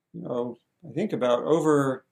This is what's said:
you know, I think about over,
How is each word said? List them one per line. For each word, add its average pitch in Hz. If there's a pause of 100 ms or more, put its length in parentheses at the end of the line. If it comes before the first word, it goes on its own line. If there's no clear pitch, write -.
(120)
you -
know, 123 (300)
I 127
think 190
about 123
over, 147